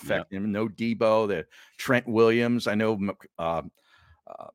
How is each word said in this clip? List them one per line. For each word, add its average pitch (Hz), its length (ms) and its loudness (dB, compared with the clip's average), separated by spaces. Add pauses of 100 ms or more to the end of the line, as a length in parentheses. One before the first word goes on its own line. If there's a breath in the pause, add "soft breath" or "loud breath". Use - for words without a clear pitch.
affecting 95 320 -4
him. 101 160 -4
No 110 160 -2
Debo, 110 580 0
the 92 180 -4 (340 loud breath)
Trent 123 280 0
Williams. 117 600 2
I 104 80 0
know, 110 200 2
Mc-, 98 300 -6 (120)
uh, 82 240 -2 (680 soft breath)
uh, - 260 -16